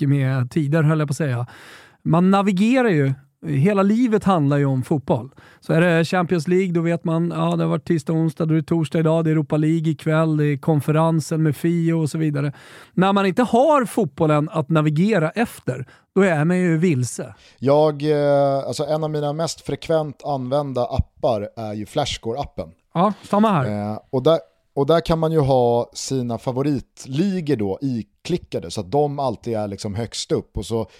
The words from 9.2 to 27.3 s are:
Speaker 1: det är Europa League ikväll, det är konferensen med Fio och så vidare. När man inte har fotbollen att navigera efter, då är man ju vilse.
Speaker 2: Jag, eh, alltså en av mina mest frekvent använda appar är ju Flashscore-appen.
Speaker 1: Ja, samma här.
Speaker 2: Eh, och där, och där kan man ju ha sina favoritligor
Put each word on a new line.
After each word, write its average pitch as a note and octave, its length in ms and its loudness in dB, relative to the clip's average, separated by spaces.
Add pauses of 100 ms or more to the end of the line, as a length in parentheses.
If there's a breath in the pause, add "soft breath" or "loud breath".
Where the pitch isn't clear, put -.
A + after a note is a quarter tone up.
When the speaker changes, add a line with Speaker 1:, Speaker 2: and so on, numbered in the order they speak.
Speaker 1:
det D#3+ 60 0
är - 20 2
Europa D#3 260 0
League D#3 340 2
ikväll, D#3 460 0
det D3+ 80 2
är D3 120 0
konferensen D#3+ 840 0
med D3+ 120 2
Fio E3+ 380 0
och D#3+ 160 0
så - 80 -6
vidare. D3 360 -2 (400 loud breath)
När F#3+ 200 2
man G3 120 2
inte F#3+ 180 2
har C4 420 4
fotbollen D#3 640 0
att D#3+ 200 -4
navigera D#3 600 2
efter, C3 580 -6 (280 soft breath)
då F#3 60 4
är E3 240 2
man F3+ 120 2
ju F3+ 200 2
vilse. C3+ 580 -2 (240 soft breath)
Speaker 2:
Jag, D3 520 2
eh, C#3+ 460 2 (100)
alltså B2+ 160 -6
en D#3 200 -2
av D#3 60 -4
mina D3 240 -4
mest D#3+ 280 -6
frekvent D#3 640 -4
använda C3+ 600 -4
appar A2+ 720 -2
är A2 180 -8
ju G#2+ 120 -8
Flashscore-appen. A#2 840 -6 (240)
Speaker 1:
Ja, F#3+ 200 2 (100)
samma G#3 280 2
här. G#2+ 400 -2
Speaker 2:
Eh, G#2+ 80 -10 (100)
och C3 140 -2
där, D#3 160 4 (360)
och C#3 120 0
där E3 180 2
kan E3 140 0
man D#3+ 120 0
ju D#3+ 80 2
ha B2 540 2
sina A#2+ 440 -4
favoritligor C#3+ 1160 -4